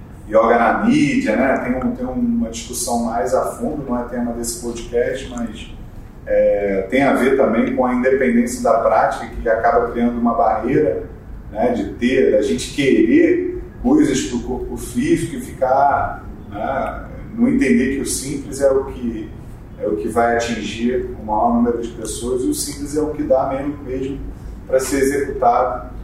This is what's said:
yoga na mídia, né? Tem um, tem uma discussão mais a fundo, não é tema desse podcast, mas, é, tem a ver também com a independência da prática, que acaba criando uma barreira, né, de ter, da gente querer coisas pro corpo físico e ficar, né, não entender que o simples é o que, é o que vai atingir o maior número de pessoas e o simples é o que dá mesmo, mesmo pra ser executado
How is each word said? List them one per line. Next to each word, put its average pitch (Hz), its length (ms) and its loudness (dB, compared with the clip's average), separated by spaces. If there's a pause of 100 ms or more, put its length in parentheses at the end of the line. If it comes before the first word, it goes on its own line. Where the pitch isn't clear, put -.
(280)
yoga 113 280 6
na 117 280 2
mídia, 147 500 4
né? - 240 2
Tem 247 160 -2
um, 247 180 -2
tem 254 140 -6
uma 233 440 0
discussão 120 520 -4
mais 120 320 0
a 120 120 2
fundo, 117 380 -4
não 123 160 -2
é 120 40 -6
tema 120 280 -4
desse 117 280 -6
podcast, 120 680 -2
mas, 120 460 -8 (520)
é, 101 640 2
tem 135 140 2
a 127 100 4
ver 120 240 4
também 113 400 2
com 127 80 2
a 123 100 0
independência 123 680 2
da 135 160 4
prática, 120 480 2
que 117 200 -8
acaba 117 440 2
criando 120 280 0
uma 120 140 2
barreira, - 680 2 (500)
né, 120 200 0
de 101 240 -2
ter, - 360 4
da - 80 6
gente - 320 -2
querer 127 880 4 (200)
coisas - 400 4
pro 123 180 -4
corpo - 380 -6
físico - 580 0
e - 60 -6
ficar, - 840 0 (260)
né, - 540 -4 (320)
não 120 100 4
entender 131 500 2
que - 40 -4
o - 60 -4
simples - 560 -6
é 139 80 6
o 135 160 2
que, 117 440 -6 (480)
é - 80 -6
o 104 100 0
que 113 120 -4
vai 117 280 2
atingir 117 840 -2
o 107 60 -12
maior 110 300 2
número 117 260 2
de 117 60 -6
pessoas 120 540 -6
e 147 40 -2
o 147 80 0
simples 143 420 -6
é 151 60 2
o 147 80 -2
que - 120 -4
dá - 280 2
mesmo, 139 340 -4
mesmo 131 340 -6 (480)
pra 131 140 2
ser 135 200 0
executado 120 880 0 (140)